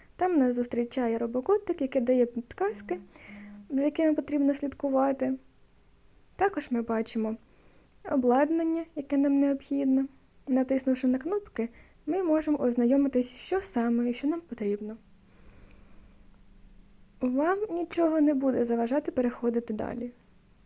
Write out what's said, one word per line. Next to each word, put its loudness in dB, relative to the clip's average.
Там 2
нас 4
зустрічає -2
робокотик, -2
який 0
дає 4
підказки, -6
за 0
якими 2
потрібно 2
слідкувати. 0
Також 0
ми 0
бачимо -2
обладнання, 2
яке -4
нам 4
необхідно. 0
Натиснувши 0
на 2
кнопки, -4
ми -2
можемо 0
ознайомитись, 2
що -4
саме 0
і -2
що -4
нам -2
потрібно. -6
Вам 0
нічого 0
не 6
буде 2
заважати 0
переходити -2
далі. -6